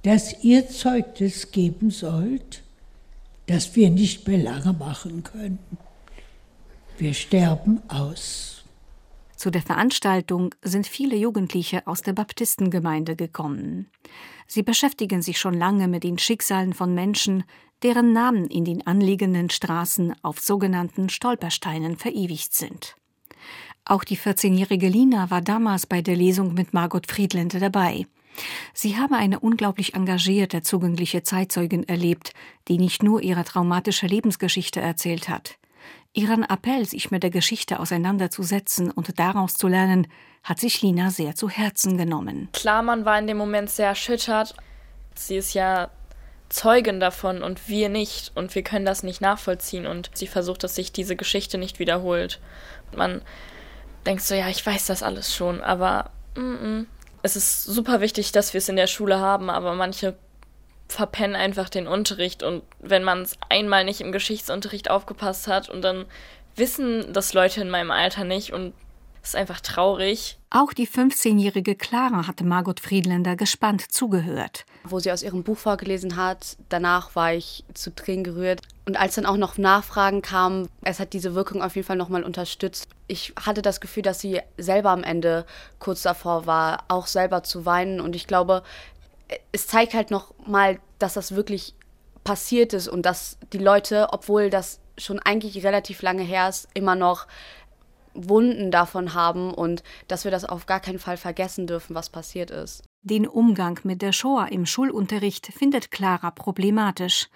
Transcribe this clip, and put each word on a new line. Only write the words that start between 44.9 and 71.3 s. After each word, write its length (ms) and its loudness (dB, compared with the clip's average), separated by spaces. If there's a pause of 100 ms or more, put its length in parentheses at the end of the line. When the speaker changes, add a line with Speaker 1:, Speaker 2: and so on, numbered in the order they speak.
Speaker 3:
Sie 240 -6
ist 160 -6
ja 380 0 (580)
Zeugin 500 4
davon 440 0
und 260 -6
wir 200 2
nicht. 460 -4
Und 200 -6
wir 80 -2
können 220 -2
das 180 0
nicht 180 -8
nachvollziehen. 640 -2
Und 280 -8
sie 140 -8
versucht, 360 -4
dass 120 -6
sich 160 -6
diese 240 -4
Geschichte 420 -4
nicht 200 -8
wiederholt. 600 -2 (520)
Und 60 -10
man 240 0 (840)
denkt 180 0
so, 100 -2
ja, 140 0
ich 180 -4
weiß 200 0
das 180 -2
alles 320 -4
schon, 260 -2
aber 500 0 (240)
mm, 60 -8
mm. 460 -6 (360)
Es 120 0
ist 300 -2
super 340 0
wichtig, 320 -2
dass 220 4
wir 60 -2
es 100 -2
in 80 0
der 100 4
Schule 320 0
haben, 300 2
aber 260 -2
manche 400 -4 (720)
verpennen 480 -2
einfach 320 -2
den 180 -4
Unterricht. 580 -2
Und 200 -4 (160)
wenn 240 2
man's 320 -2 (140)
einmal 340 2
nicht 160 -6
im 140 -8
Geschichtsunterricht 760 -6
aufgepasst 580 -4
hat 200 -2
und 140 -10
dann 240 -2 (500)
wissen 560 -2
das 220 -2
Leute 260 4
in 100 -4
meinem 220 -2
Alter 320 0
nicht 300 -4
und 200 -8 (480)
es 100 -10
ist 40 -6
einfach 240 -2
traurig. 800 0 (140)
Speaker 2:
Auch 200 4
die 140 0
fünfzehnjährige 920 2